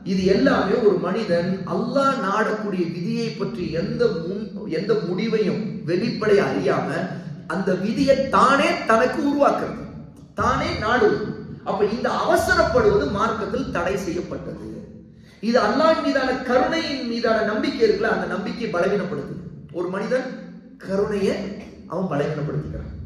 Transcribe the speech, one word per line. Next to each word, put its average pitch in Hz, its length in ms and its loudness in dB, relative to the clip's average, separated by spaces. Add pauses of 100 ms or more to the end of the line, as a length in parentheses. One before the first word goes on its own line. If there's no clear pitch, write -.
இது 185 220 0
எல்லாமே 240 480 4
ஒரு 208 240 4
மனிதன் 175 680 0
அல்லாஹ் 247 540 2
நாடக்கூடிய 202 720 -2
விதியை 226 360 -4
பற்றி 185 440 -6
எந்த 220 340 0
முன்-, 190 640 -4
எந்த 160 260 -2
முடிவையும் 196 920 -2
வெளிப்படையா 202 580 2
அறியாம 185 680 -2 (380)
அந்த 185 260 -2
விதியை 262 560 2
தானே 262 360 6 (220)
தனக்கு 233 340 4
உருவாக்குறது, 285 600 2 (520)
தானே 233 440 0
நாடுவது. 220 460 2 (380)
அப்ப 196 220 0
இந்த 220 240 -2
அவசரப்படுவது 311 1000 4
மார்க்கத்தில் 208 600 -2
தடை 185 260 -2
செய்யப்பட்டது. - 840 -8 (560)
இது 233 200 2
அல்லாஹ்வின் 269 440 4
மீதான 262 280 2
கருணையின் 254 760 0
மீதான 226 340 0
நம்பிக்கை 214 480 2
இருக்குல்ல, 220 200 2
அந்த 185 160 -2
நம்பிக்கையை 196 460 -4
பலவீனப்படுத்துது. 175 1000 -4
ஒரு 175 140 -4
மனிதன் 226 680 -4 (240)
கருணையை 196 580 0 (520)
அவன் 170 320 -2
பலவீனப்படுத்திக்கிறான். - 720 -4 (120)